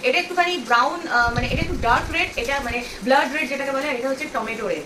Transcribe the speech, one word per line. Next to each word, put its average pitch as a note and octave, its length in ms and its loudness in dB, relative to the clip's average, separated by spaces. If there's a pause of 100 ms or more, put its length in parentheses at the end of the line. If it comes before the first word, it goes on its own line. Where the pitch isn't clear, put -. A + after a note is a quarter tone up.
এটা - 160 2
একটুখানি F4 400 0
ব্রাউন, C4 500 2
আহ, A#3+ 260 2
মানে B3 120 0
এটা D#4 160 -2
একটু E4 200 -2
ডার্ক B3 300 2
রেড, F4 240 0
এটা C4+ 240 -2
মানে A#3+ 240 -2 (180)
ব্লাড C4 300 4
রেড D#4 160 -2
যেটাকে C4+ 240 -2
বলে, C4+ 160 -2
আর C4+ 80 -2
এটা B3 120 -2
হচ্ছে C4+ 240 -2
টমেটো A3 360 -4
রেড, D#3 180 -2